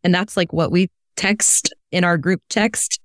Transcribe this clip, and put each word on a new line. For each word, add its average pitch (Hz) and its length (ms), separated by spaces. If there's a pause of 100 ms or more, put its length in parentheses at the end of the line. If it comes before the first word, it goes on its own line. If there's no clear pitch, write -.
And 180 100
that's, 185 220
like, 175 160
what 160 180
we 180 200 (260)
text - 560 (180)
in 180 140
our 170 140
group 170 320
text - 540